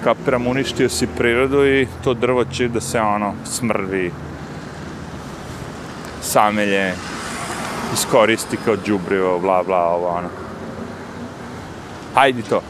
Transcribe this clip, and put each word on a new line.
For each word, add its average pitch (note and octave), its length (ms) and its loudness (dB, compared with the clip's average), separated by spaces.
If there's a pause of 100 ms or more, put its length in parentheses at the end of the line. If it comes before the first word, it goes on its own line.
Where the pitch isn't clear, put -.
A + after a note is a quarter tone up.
kapiram, B2 440 2
uništio B2+ 420 2
si - 180 -2
prirodu C3 580 4
i C#3 220 4 (160)
to C3 100 4
drvo B2 320 2
će - 220 -2
da A#2 140 0
se, A#2 200 0
ono, G#2 320 2 (120)
smrvi, F#2+ 640 0 (2000)
samelje, G#2 720 4 (1000)
iskoristi A2+ 720 4
kao A2+ 100 4
đubrivo, F#2+ 640 2
bla, F2+ 240 4
bla, F#2 140 2
ovo, F2 300 2
ono. F2 220 -4 (1900)
Hajde B2+ 260 6
to. G2+ 280 0